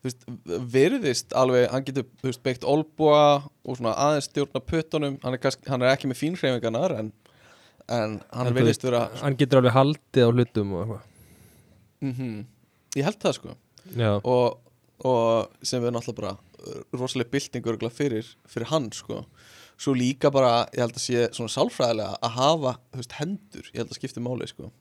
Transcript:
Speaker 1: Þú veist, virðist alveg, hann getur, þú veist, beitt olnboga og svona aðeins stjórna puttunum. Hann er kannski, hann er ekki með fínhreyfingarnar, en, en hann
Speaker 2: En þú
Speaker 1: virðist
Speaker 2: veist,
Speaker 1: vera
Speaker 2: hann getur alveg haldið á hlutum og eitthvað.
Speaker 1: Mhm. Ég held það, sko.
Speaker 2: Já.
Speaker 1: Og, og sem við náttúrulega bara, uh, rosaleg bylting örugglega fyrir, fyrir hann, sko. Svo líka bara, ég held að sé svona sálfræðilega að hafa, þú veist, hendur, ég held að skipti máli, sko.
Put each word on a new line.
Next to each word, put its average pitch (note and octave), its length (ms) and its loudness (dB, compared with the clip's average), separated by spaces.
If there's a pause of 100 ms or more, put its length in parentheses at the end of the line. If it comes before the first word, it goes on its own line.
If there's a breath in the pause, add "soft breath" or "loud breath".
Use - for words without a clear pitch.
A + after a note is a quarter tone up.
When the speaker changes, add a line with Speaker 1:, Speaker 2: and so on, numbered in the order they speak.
Speaker 1:
Þú - 20 -20
veist, B2 200 -8 (460)
virðist D3+ 600 2
alveg, B2+ 380 4
hann C3 140 -4
getur, C3+ 200 -6 (180)
þú C3 60 -4
veist, B2 140 -8
beitt B2+ 220 -4
olnboga D3 840 4 (160)
og B2+ 140 -8
svona A2+ 180 -2
aðeins D3 320 0
stjórna C3+ 320 -4
puttunum. D3+ 640 -4
Hann B2+ 120 -4
er B2+ 40 -6
kannski, - 300 -2
hann B2+ 140 -2
er C3 140 4
ekki C#3 140 -4
með B2 100 -6
fínhreyfingarnar, C3 760 -2
en, G#2+ 140 -8 (760 soft breath)
en A2 320 -2 (120)
hann B2 140 -4
Speaker 2:
En B2 60 0
þú B2 60 2
Speaker 1:
virðist A#2+ 80 6
Speaker 2:
veist, A2 160 2
Speaker 1:
vera A#2+ 260 0 (140)
Speaker 2:
hann C#3 140 0
getur C3+ 260 6
alveg B2 100 6
haldið C3+ 540 4
á A#2 60 6
hlutum A2 400 0
og F#2 140 -4
eitthvað. G#2+ 160 -10 (1000 soft breath)
Speaker 1:
Mhm. B2 440 -6 (500)
Ég C#3 80 0
held - 160 -2
það, D#3+ 140 0
sko. - 220 -14 (400)
Speaker 2:
Já. A2+ 140 2 (140)
Speaker 1:
Og, B2 340 2 (420)
og A#2 500 2 (120)
sem B2+ 200 -2
við A#2+ 100 0
náttúrulega A2+ 280 -8
bara, G2 160 -6 (300)
uh, - 160 -14 (120)
rosaleg B2+ 360 -4
bylting C3 360 -4
örugglega A2+ 260 -4
fyrir, A#2 340 -4 (220)
fyrir A2+ 200 -8
hann, C#3 240 -2
sko. - 320 -10 (540 soft breath)
Svo C#3 160 -2
líka B2+ 380 2
bara, B2 400 4
ég - 80 -4
held A#2+ 160 -2
að - 80 -6
sé A#2+ 300 2
svona A#2 180 -8
sálfræðilega A#2 680 -2
að A#2+ 80 -2
hafa, C3 480 0 (140)
þú C3 40 -12
veist, B2 160 -12
hendur, - 600 -10
ég A#2 80 -6
held A2+ 80 -8
að - 80 -12
skipti A#2+ 240 -10
máli, B2 260 -6
sko. - 220 -16 (100)